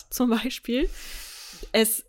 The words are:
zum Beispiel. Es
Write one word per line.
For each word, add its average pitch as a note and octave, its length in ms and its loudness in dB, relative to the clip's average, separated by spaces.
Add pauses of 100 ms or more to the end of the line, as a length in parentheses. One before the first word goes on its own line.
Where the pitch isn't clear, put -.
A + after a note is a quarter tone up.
(100)
zum B3 200 2
Beispiel. A#3+ 580 2 (840)
Es A3 360 4